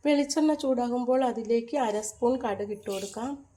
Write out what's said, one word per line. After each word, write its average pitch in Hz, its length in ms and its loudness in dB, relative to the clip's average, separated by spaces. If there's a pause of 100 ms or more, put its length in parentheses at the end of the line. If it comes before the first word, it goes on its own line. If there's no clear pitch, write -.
വെളിച്ചെണ്ണ 294 460 4 (120)
ചൂടാകുമ്പോൾ 247 640 2
അതിലേക്ക് 233 460 -2 (100)
അര 214 100 0 (140)
സ്പൂൺ 247 240 2 (100)
കടുക് 208 320 -4
ഇട്ട് 208 160 -10
കൊടുക്കാം. 208 400 -6 (240)